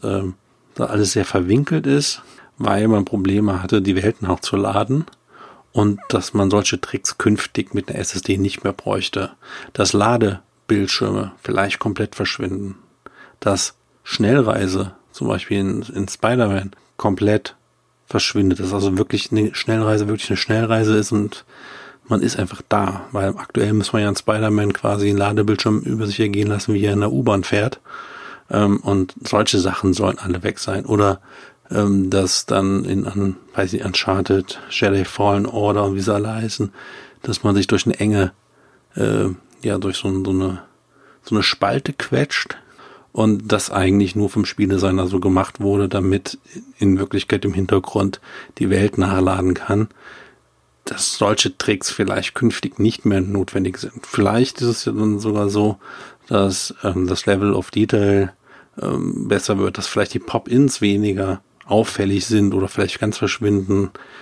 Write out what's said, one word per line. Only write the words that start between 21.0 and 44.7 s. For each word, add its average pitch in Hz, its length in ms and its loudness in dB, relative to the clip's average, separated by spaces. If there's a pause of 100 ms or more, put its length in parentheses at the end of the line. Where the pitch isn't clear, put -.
und 104 320 -2 (640)
man 104 140 2
ist - 160 0
einfach - 320 -6
da, 95 420 0
weil 98 240 -2
aktuell 110 380 0
muss 104 180 0
man 110 80 2
ja 104 80 2
in 98 80 -2
Spider-Man 104 560 0
quasi 101 380 0
einen 101 80 2
Ladebildschirm 107 600 2
über 110 260 -2
sich 101 120 -4
ergehen 104 300 0
lassen, 104 240 -2
wie 101 100 2
er 104 120 2
in 101 60 2
der 104 120 0
U-Bahn 117 320 2
fährt. 107 360 -2 (720)
Ähm, 101 280 4
und 98 440 -2
solche 107 360 2
Sachen 95 340 2
sollen 92 260 0
alle 90 240 -4
weg 95 160 -4
sein. 98 260 -6
Oder, 101 360 2 (500)
ähm, 98 400 2
dass 95 360 0
dann 98 380 0
in, 98 220 -2
an, 98 300 -2 (180)
weiß 95 180 -2
nicht, - 120 -4
Uncharted, 95 760 0 (100)
Jedi 98 340 2
Fallen 101 420 0
Order 104 380 0
und 98 100 0
wie 98 60 -2
sie 95 120 0
alle 104 220 -2
heißen, 110 380 -4 (500)
dass - 220 -4
man 104 100 4
sich 98 120 4
durch - 200 2
eine 113 120 0
enge, 101 340 2 (600)
äh, 107 340 0 (340)
ja, 101 160 -2
durch 95 200 -4
so, - 100 -4 (160)
so 98 60 -2
eine, 95 320 -2 (600)
so - 120 -4
eine 104 80 2
Spalte 123 500 0
quetscht - 640 -4 (560)
und 107 400 2
das 104 180 0
eigentlich 98 460 2
nur 104 120 0
vom 104 160 0
Spieldesigner 95 640 0